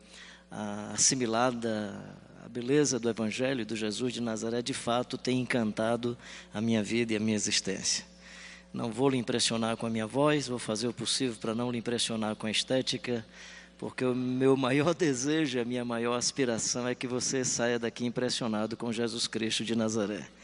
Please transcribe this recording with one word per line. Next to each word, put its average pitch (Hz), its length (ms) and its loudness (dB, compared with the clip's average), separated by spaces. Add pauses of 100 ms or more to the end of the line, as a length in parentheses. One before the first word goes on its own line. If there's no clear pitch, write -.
(520)
a-, 104 420 -6
assimilada, 113 1040 2 (460)
a - 40 -14
beleza 123 500 4
do 117 100 2
Evangelho 113 560 0
do 113 120 -4
Jesus 110 360 -2
de 120 80 -6
Nazaré 113 400 -2
de 131 120 -4
fato 123 440 0
tem 127 220 0
encantado 117 760 0 (360)
a 107 60 -2
minha 113 240 2
vida 113 300 0
e - 20 2
a 104 40 0
minha 110 160 2
existência. - 760 -2 (600)
Não 120 180 -4
vou 123 160 2
lhe 131 100 4
impressionar 113 600 0
com - 80 -6
a 113 40 -2
minha 110 180 -2
voz, 139 400 2
vou 123 100 -4
fazer 113 300 -2
o 113 60 -2
possível 120 460 -2
para 113 140 -2
não 120 160 -2
lhe 120 80 -2
impressionar 110 580 -2
com 110 120 -6
a 107 40 -2
estética, 123 720 0 (540)
porque 120 260 -6
o 127 120 2
meu 127 420 4
maior 143 380 4
<laughs> - 20 -18
desejo, 143 600 2
a 117 60 0
minha 123 200 -2
maior 120 300 0
aspiração 120 720 0
é 123 80 0
que 135 100 -6
você 127 400 0
saia 120 320 2
daqui 117 260 -2
impressionado 113 720 0
com 117 160 -4
Jesus 117 360 -2
Cristo 110 360 -2
de 110 120 0
Nazaré. 110 520 0 (160)